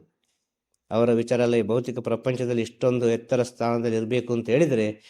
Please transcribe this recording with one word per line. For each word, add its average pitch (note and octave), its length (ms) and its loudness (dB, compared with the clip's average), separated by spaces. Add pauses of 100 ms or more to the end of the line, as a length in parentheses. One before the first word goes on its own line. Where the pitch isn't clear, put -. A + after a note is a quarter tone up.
(920)
ಅವರ A#2 220 4
ವಿಚಾರ A#2 260 0
ಎಲ್ಲ A#2+ 160 2
ಈ A#2 60 2
ಭೌತಿಕ B2 380 -2
ಪ್ರಪಂಚದಲ್ಲಿ A#2+ 600 -2
ಇಷ್ಟೊಂದು B2 480 0
ಎತ್ತರ A#2 340 0
ಸ್ಥಾನದಲ್ಲಿ A#2 540 -2
ಇರಬೇಕು A#2+ 360 -2
ಅಂತ A#2 160 -4
ಹೇಳಿದರೆ, B2+ 380 2 (220)